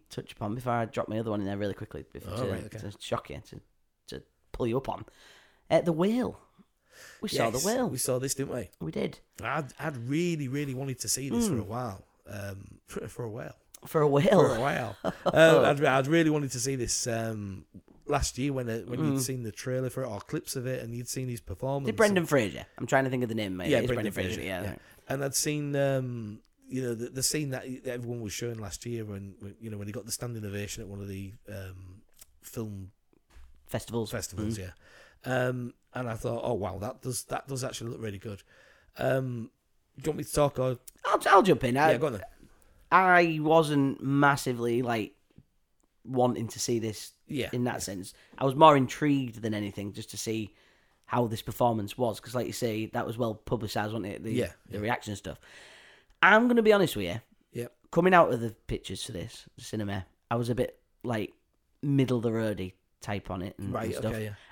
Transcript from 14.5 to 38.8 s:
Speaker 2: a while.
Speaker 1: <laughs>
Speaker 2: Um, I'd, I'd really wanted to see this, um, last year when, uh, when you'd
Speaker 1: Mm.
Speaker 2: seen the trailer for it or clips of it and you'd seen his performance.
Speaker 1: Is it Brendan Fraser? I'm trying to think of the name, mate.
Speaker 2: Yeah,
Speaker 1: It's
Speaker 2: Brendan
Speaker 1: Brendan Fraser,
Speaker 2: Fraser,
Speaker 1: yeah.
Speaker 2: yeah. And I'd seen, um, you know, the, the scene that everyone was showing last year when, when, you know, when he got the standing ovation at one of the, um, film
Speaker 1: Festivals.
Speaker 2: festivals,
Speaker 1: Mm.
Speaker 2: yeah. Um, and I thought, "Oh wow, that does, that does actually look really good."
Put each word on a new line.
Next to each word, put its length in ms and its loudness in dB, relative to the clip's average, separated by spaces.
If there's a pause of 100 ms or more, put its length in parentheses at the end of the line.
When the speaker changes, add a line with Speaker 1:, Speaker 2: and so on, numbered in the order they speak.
Speaker 2:
a 40 -2
while. 400 -2
Speaker 1:
<laughs> 40 -8 (200)
Speaker 2:
Um, 400 8
I'd, 200 4
I'd 220 4
really 240 4
wanted 220 0
to 80 -6
see 160 0
this, 300 -2
um, 580 -4 (420)
last 300 -2
year 160 -2
when, 160 -4
uh, 180 -2
when 180 -6
you'd 100 2
Speaker 1:
Mm. 60 0
Speaker 2:
seen 220 -4
the 100 -6
trailer 360 -4
for 160 -6
it 40 -6
or 120 -8
clips 340 -8
of 120 -6
it 160 -4
and 120 -10
you'd 140 -8
seen 200 -6
his 120 -6
performance. 480 -4
Speaker 1:
Is 60 -2
it 20 -4
Brendan 300 4
Fraser? 400 0 (100)
I'm 100 -6
trying 180 4
to 60 0
think 120 0
of 80 -2
the 40 -4
name, 220 -2
mate. 140 -2
Speaker 2:
Yeah, 80 6
Speaker 1:
It's 80 2
Speaker 2:
Brendan 260 -2
Speaker 1:
Brendan 0 -
Fraser, 220 -2
Speaker 2:
Fraser, 120 -6
Speaker 1:
yeah. 160 -4
Speaker 2:
yeah. 120 -6 (340)
And 160 -2
I'd 100 -4
seen, 400 -2
um, 680 -2 (280)
you 140 -4
know, 120 -2
the, 140 -6
the 140 -4
scene 280 0
that 140 -6 (220)
everyone 340 -6
was 120 -6
showing 260 -6
last 280 -10
year 180 -6
when, 360 -10
when, 200 -14
you 100 -10
know, 80 -8
when 100 -8
he 40 -10
got 140 -10
the 60 -8
standing 320 -8
ovation 380 -6
at 60 -14
one 120 -10
of 80 -8
the, 240 -10 (160)
um, 540 -14 (400)
film 480 -10 (760)
Speaker 1:
Festivals. 440 -4
Speaker 2:
festivals, 480 -6
Speaker 1:
Mm. 100 -12
Speaker 2:
yeah. 20 -14 (800)
Um, 260 -6 (200)
and 140 -6
I 60 -4
thought, 300 -4
"Oh 100 0
wow, 240 -4
that 240 -8
does, 220 -6
that 220 -8
does 180 -8
actually 260 -8
look 120 -10
really 160 -8
good." 240 -12 (560)